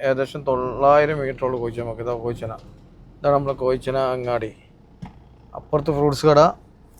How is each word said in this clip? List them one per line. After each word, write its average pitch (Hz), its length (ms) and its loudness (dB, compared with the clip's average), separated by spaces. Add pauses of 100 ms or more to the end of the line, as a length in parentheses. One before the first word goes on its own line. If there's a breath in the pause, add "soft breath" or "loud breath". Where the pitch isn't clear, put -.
ഏകദേശം 135 420 -2
തൊള്ളായിരം 139 720 2
മീറ്ററുള്ളൂ 131 400 -4
കോയിച്ചന. 117 240 -6
നമുക്ക് 113 180 -10
ഇതാ 120 80 -4 (120)
കോയിച്ചന, 117 280 -8 (640)
ഇതാണ് 143 200 2
നമ്മളെ 139 260 -4
കോയിച്ചന 131 340 -2 (180)
അങ്ങാടി. 120 360 -4 (1040)
അപ്പുറത്ത് 151 360 -2
ഫ്രൂട്ട്സ് 143 340 2
കട, 147 140 8 (600)